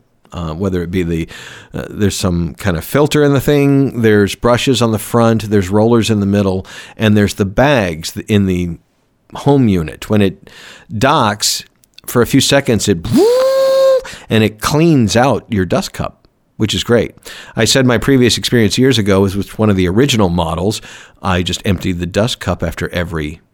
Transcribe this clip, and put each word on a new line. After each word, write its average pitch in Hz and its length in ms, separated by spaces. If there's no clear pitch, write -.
uh, 82 220
whether 92 280
it 85 100
be 92 120
the, 82 240
uh, - 160
there's 98 260
some 87 400
kind 90 220
of - 80
filter 147 380
in 143 100
the 135 80
thing, 139 600
there's 104 320
brushes 120 480
on 113 100
the 107 80
front, 113 500
there's 98 200
rollers 107 400
in 107 120
the 98 40
middle, 98 400
and 107 220
there's 104 180
the 104 100
bags 98 720
in 101 180
the 90 320
home 139 340
unit. 85 420
When 107 120
it 92 280
docks, 117 680
for - 160
a 113 60
few 135 120
seconds, 131 480
it 92 120
and 110 120
it 107 200
cleans 143 560
out 120 340
your 95 140
dust 139 260
cup, - 360
which - 180
is 95 100
great. 110 300
I 117 80
said 131 200
my 120 120
previous 123 400
experience 110 400
years 127 200
ago 98 240
was 98 140
with - 240
one 107 100
of 98 60
the 90 140
original 107 400
models. 87 520
I 90 220
just 87 220
emptied 90 340
the 87 60
dust 95 340
cup 87 240
after 85 260
every 82 520